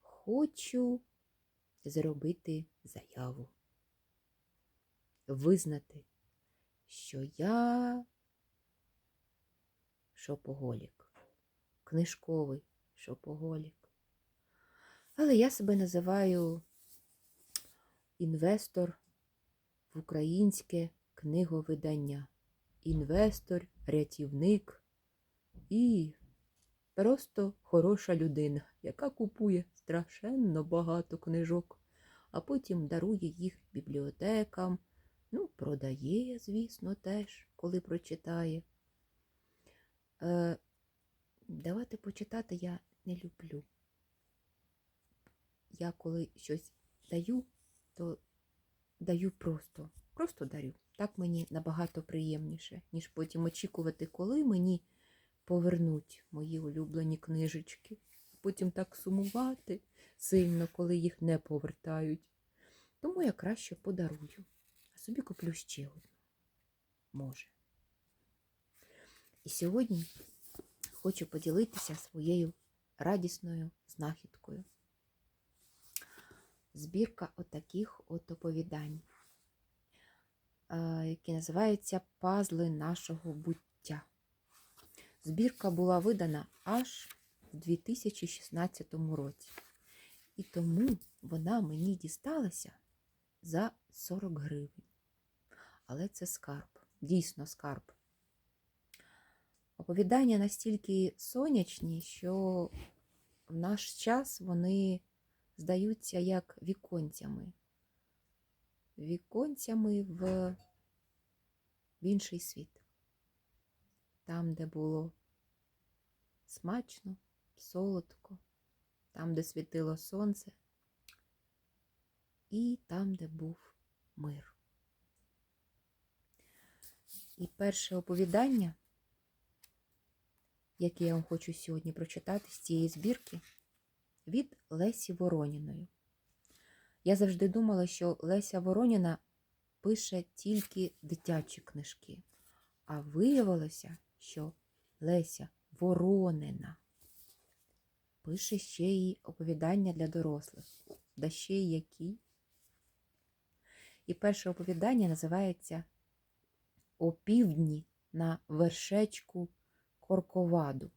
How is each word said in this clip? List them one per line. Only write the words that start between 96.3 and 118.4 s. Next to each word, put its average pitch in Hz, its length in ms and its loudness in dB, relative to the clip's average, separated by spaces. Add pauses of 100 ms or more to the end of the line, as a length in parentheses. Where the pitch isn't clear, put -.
дійсно 160 460 2
скарб. - 460 -10 (1800)
Оповідання 208 600 4
настільки 202 800 0
сонячні, 196 840 0
що 185 720 -2 (800)
в 160 80 -12
наш 190 480 -4
час 254 360 0
вони 185 600 0 (560)
здаються 185 600 0
як 185 440 0
віконцями. 160 880 -6 (1500)
Віконцями 214 1040 0
в... 180 180 -6 (1800)
в 170 40 -2
інший 196 340 0
світ. - 400 -14 (1400)
Там, 170 300 -4
де 160 120 -6
було 156 460 -4 (1300)
смачно, 190 720 -8 (400)
солодко, 185 800 -6 (760)